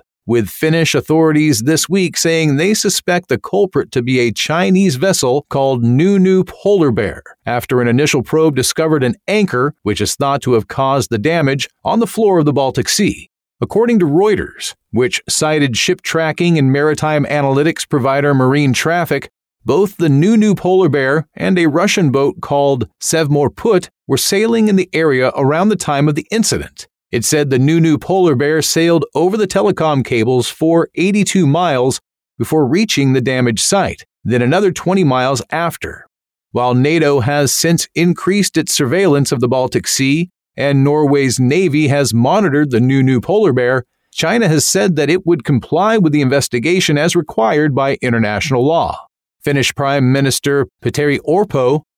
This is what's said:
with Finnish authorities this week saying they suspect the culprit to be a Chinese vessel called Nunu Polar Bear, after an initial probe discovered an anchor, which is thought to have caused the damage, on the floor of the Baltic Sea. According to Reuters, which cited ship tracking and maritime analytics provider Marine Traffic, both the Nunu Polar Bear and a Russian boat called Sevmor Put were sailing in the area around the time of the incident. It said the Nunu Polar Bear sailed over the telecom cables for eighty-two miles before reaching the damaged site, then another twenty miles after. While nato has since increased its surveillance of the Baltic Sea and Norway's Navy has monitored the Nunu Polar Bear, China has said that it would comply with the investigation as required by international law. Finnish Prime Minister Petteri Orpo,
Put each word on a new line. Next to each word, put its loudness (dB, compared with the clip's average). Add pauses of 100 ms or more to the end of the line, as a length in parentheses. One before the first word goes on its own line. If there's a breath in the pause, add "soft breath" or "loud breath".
(260)
with 0
Finnish -2
authorities 2
this -2
week 0
saying 0
they 0
suspect -2
the -2
culprit -2
to -4
be 0
a 0
Chinese 0
vessel 0
called 0
Nunu 2
Polar 0
Bear, -4 (240)
after -2
an 0
initial 0
probe 0
discovered -2
an -2 (120)
anchor, -2
which -4
is -4
thought -2
to 0
have 0
caused -2
the -4
damage, -2 (160)
on -2
the 0
floor 0
of 2
the 0
Baltic -2
Sea. -4 (300)
According 0
to 2
Reuters, -2 (160)
which -2
cited -2
ship -2
tracking 0
and 2
maritime 0
analytics 0
provider 0
Marine 2
Traffic, -2 (360)
both 0
the 0
Nunu 4
Polar 2
Bear 0
and 0
a 2
Russian 0
boat 0
called 0 (140)
Sevmor 0
Put 0 (180)
were -2
sailing 0
in 2
the -2
area 0
around 0
the 0
time -2
of 0
the -6
incident. -4 (240)
It -2
said 0
the 2
Nunu 2
Polar 0
Bear 0
sailed 0
over 0
the 0
telecom 0
cables 0
for 0
eighty-two 0
miles 0 (380)
before 0
reaching 0
the 0
damaged 0
site, -2 (200)
then 0
another 2
twenty -2
miles 0 (120)
after. -8 (460)
While 0
nato 2
has -2
since 0
increased 0
its -2
surveillance 0
of -2
the 0
Baltic -2
Sea -2 (260)
and 2
Norway's 2
Navy 2
has 0
monitored 2
the 2
Nunu 2
Polar 2
Bear, 0 (280)
China 0
has 2
said 0
that 0
it 0
would 0
comply 0
with 2
the 2
investigation 0
as 0
required 0
by -2
international 0
law. -2 (380)
Finnish -2
Prime 0
Minister 0 (160)
Petteri 0
Orpo, 0 (140)